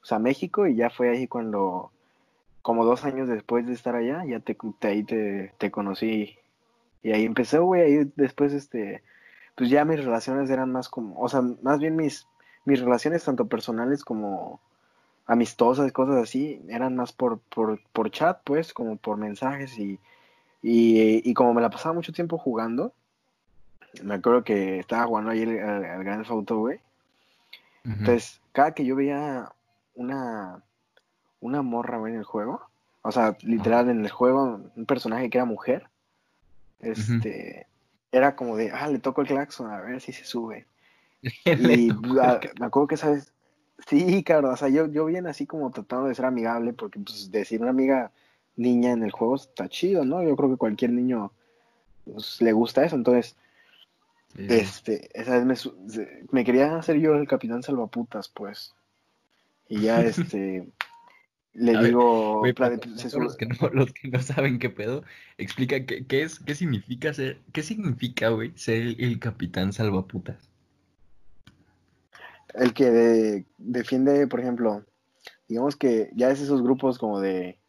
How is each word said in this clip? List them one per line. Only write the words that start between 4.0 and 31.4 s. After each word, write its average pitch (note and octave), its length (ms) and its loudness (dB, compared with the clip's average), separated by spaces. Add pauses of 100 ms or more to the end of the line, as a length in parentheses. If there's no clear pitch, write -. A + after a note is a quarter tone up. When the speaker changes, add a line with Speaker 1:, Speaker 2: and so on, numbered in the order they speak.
Speaker 1:
ya A#2+ 140 -4
te, G#2+ 160 -6 (240)
te, A2+ 80 -2
ahí G#2 160 0
te, G2+ 540 -4
te G2+ 140 -4
conocí, G#2+ 680 -4 (680)
y A2 80 -2
ahí G#2+ 140 2
empecé, A#2 340 2
güey, F3+ 220 4
ahí D3 340 6
después, C#3+ 380 2
este, A2 500 -6 (520)
pues B2 140 0
ya C#3+ 160 6
mis D#3 180 0
relaciones C3 460 -2
eran C3 220 0
más B2+ 180 -6
como, G#2 300 -10
o B2 100 -2
sea, C3 120 2 (200)
más C#3 180 2
bien D#3+ 160 0
mis, D#3 320 -2 (380)
mis C#3 160 4
relaciones B2 420 2
tanto B2 240 0
personales A#2+ 560 -2
como G2 560 -8 (680)
amistosas, A#2+ 640 2
cosas C3+ 260 2
así, C3 520 -2
eran B2+ 260 -2
más B2 160 -4
por, A#2 280 -2
por, A2 420 -2 (120)
por G#2+ 180 0
chat, E3+ 320 0
pues, D#3 300 -2
como A2 240 -6
por G#2 200 -6
mensajes, C3 600 -6
y, G2 200 -6 (600)
y, A2+ 680 6
y A#2+ 40 2
como A#2+ 200 4
me A#2 80 4
la A#2 100 2
pasaba - 240 -6
mucho E3+ 180 -8
tiempo E3+ 240 -4
jugando, A#2 560 -4 (1120)
me G2+ 120 -6
acuerdo A#2 280 2
que F#2+ 360 0
estaba A#2 260 -2
jugando A2+ 260 -4
ahí A2+ 120 0
el, A2+ 160 -2
al, G2+ 260 -4
al F2 180 -10
Grand G2+ 180 -6
Theft A2 100 -8
Auto, A2 280 -2
güey. B2+ 200 -2 (1080)
Speaker 2:
Ujú. A2+ 140 -6
Speaker 1:
Entonces, A2+ 420 0 (100)
cada D3+ 220 2
que D#3 100 -4
yo C3 120 0
veía C#3 560 -4 (420)
una, B2 680 -8 (800)
una C3+ 220 -4